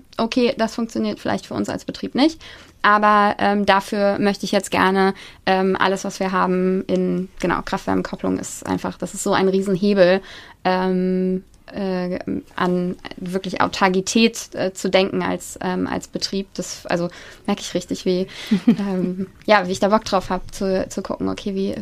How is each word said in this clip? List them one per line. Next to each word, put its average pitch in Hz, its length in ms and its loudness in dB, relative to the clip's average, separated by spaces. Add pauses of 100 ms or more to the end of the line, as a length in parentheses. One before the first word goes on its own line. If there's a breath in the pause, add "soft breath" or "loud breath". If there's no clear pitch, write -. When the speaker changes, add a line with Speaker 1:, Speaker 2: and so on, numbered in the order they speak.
(180)
Speaker 1:
okay, 233 420 2
das 220 160 0
funktioniert 220 440 -4
vielleicht - 280 -4
für 220 80 -8
uns 208 120 -2
als - 160 -6
Betrieb - 300 -10
nicht, 311 260 2 (440 loud breath)
aber, 208 560 6
ähm, 202 260 2
dafür 202 540 2
möchte 202 260 0
ich - 60 -2
jetzt 196 180 0
gerne, 190 460 4 (320 loud breath)
ähm, 190 320 2
alles, 190 260 2
was 196 140 -8
wir 190 120 -2
haben 185 540 2
in, 185 440 0 (100)
genau, - 260 -2
Kraft-Wärme-Kopplung 185 720 -2
ist - 300 -10
einfach, 180 320 -4
das - 160 -8
ist - 80 -8
so 202 100 0
ein 190 160 4
Riesenhebel, 190 720 4 (420 loud breath)
ähm, 185 800 0 (300)
äh, 185 460 -4 (360)
an 180 400 0 (220)
wirklich 185 420 -6
Autarkität, 202 960 2
äh, 185 180 -2
zu - 160 -4
denken 190 320 2
als, 180 400 -6
ähm, 185 240 -2
als - 220 -6
Betrieb. 196 460 -6
Das, - 320 -10
also 175 240 -2 (360 loud breath)
merke 202 140 -2
ich - 140 -12
richtig, 180 320 -4
wie, 185 220 0 (220 loud breath)
Speaker 2:
<laughs> 190 180 2
Speaker 1:
ähm, 185 600 0 (180)
ja, 202 220 4
wie 185 60 -2
ich - 80 -6
da 202 80 4
Bock 226 160 2
drauf - 240 0
hab, 185 260 -6
zu, 190 320 0
zu - 140 -8
gucken, - 260 -4
okay, 190 280 -6
wie, 196 260 -2